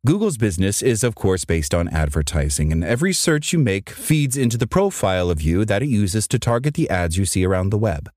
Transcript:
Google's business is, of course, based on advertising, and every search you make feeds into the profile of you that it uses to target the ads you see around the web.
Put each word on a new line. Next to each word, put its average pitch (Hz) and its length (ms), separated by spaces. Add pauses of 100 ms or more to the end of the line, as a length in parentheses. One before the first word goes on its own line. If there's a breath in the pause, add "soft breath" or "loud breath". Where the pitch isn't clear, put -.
Google's 185 320
business 98 460
is, 117 200
of 120 120
course, 92 300
based 82 280
on 85 140
advertising, 76 840
and 82 100
every 123 300
search 151 400
you 175 40
make 101 320
feeds 143 460
into 120 220
the 120 100
profile 95 640
of 78 100
you 82 220
that 107 180
it 147 60
uses 104 400
to 127 100
target 123 360
the 165 160
ads 87 280
you 98 80
see 92 200
around 95 240
the 107 80
web. 101 400